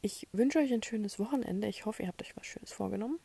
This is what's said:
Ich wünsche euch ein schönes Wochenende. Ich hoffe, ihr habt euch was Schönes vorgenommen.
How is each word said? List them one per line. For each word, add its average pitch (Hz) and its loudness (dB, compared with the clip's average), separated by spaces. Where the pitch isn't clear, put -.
Ich - -2
wünsche 262 6
euch 277 6
ein 226 4
schönes 214 -2
Wochenende. 214 0
Ich - -6
hoffe, - -2
ihr 185 0
habt - -6
euch - -12
was - -14
Schönes - -12
vorgenommen. 202 -2